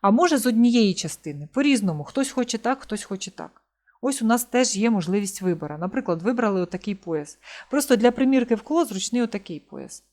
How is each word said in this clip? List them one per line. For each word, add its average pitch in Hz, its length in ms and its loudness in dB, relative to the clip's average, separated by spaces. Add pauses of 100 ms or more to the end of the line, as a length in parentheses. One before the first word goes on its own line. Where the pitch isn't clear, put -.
а 202 100 4
може 311 260 4
з 226 80 0
однієї 233 480 4
частини. 151 600 -8
По-різному. 208 500 2
Хтось 269 280 -4
хоче 247 260 -4
так, 262 240 -2
хтось 208 220 -10
хоче 190 280 -10
так. - 300 -18 (400)
Ось 269 200 -2
у 226 40 -2
нас 233 180 4
теж 240 340 0
є 220 120 2
можливість 196 520 0
вибору. 165 360 -2
Наприклад, 180 440 -4
вибрали 214 400 0
отакий 185 340 -6
пояс. 156 440 -8 (300)
Просто 277 260 2
для 233 160 4
примірки 247 440 2
в 214 60 -8
коло 320 240 0
зручний 214 360 -4
отакий 202 380 -6
пояс. - 540 -16